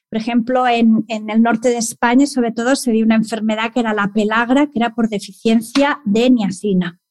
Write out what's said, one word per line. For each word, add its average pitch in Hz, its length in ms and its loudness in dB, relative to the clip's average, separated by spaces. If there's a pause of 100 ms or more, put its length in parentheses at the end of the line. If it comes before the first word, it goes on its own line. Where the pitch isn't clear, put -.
Por 220 100 -6
ejemplo, 240 480 0
en, 226 400 2
en 214 240 -8
el 220 120 2
norte 233 260 0
de 240 80 2
España, 240 500 0
sobre 262 240 -2
todo, 233 240 -2
se 254 160 -2
dio 220 140 2
una 220 100 2
enfermedad 220 580 -2
que 254 80 -4
era 226 140 -2
la 202 180 -2
pelagra, 226 560 0
que 262 120 -8
era 233 120 -2
por 226 160 -2
deficiencia 226 960 -2
de 226 260 2
niacina, 190 680 0 (120)